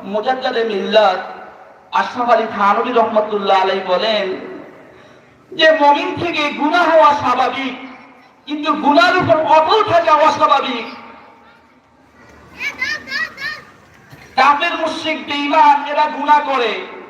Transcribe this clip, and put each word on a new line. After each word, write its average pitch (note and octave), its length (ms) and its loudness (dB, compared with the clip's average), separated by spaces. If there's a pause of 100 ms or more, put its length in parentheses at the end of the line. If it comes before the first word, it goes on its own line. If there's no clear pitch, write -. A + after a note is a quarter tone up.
মুজাদ্দিদে A3+ 600 -2
মিল্লাত G3+ 760 0 (520)
আশরাফ - 380 -2
আলী A3+ 140 4 (140)
থানভী G#3+ 340 2
রহমাতুল্লাহ G#3+ 720 2
আলাইহি F#3+ 260 0
বলেন F#3+ 480 -2 (1200)
যে, D#4+ 140 6
মুমিন D4 440 2
থেকে D#4+ 360 -4
গুনাহ D#4+ 380 0
হওয়া D4+ 240 6
স্বাভাবিক, C4 760 -4 (580)
কিন্তু D4+ 280 -4
গুনার D#4 440 2
উপর D#4 360 2
অটল D#4+ 300 4
থাকা E4 300 2
অস্বাভাবিক। C#4 720 2 (3500)
কাফের, D4+ 420 2
মুশরিক, D#4 480 -6
বেঈমান D4 640 2
এরা D4+ 160 0
গুনাহ D4 340 0
করে A#3+ 460 -4 (240)